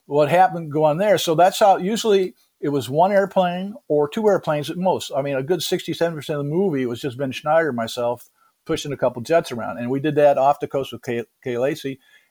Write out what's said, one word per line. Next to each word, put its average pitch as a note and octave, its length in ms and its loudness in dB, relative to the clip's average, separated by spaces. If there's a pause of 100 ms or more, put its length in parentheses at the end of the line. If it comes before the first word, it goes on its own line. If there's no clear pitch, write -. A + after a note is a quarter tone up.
what C#3+ 220 2
happened E3+ 440 2
going D3+ 260 2
there? G3 200 2
So E3 160 0
that's F3+ 240 4
how, G3 200 6
usually G3 560 0 (260)
it D3+ 80 -4
was C3+ 220 -2
one E3+ 220 4
airplane F#3+ 640 0 (140)
or D3 200 2
two G#3+ 200 -4
airplanes D3+ 420 0
at E3+ 60 -8
most. F3 400 -2
I C3+ 60 0
mean, C#3+ 140 -4
a C3 60 -2
good D#3+ 200 -2
sixty, F3 320 -4
seventy E3 220 -2
percent D3 220 -6
of C#3+ 60 -4
the C#3+ 60 -4
movie D#3 340 0
was A#2+ 160 -4
just B2+ 160 -6
Ben C3 160 -6
Schneider D#3 360 0
and B2 80 -4
myself A#2+ 520 -4 (380)
pushing D3+ 260 -6
a B2 40 -6
couple A#2+ 260 -2
jets D#3+ 300 0
around. G#2 260 -8
And A#2+ 120 -6
we C#3 100 -2
did C#3+ 160 -2
that C#3+ 200 6
off C3+ 240 2
the C#3+ 80 -6
coast C3+ 240 -4
with A#2 100 -14
Kay, A#2 220 -6 (180)
Kay A#2+ 160 -4
Lacy. C3+ 400 -4 (320)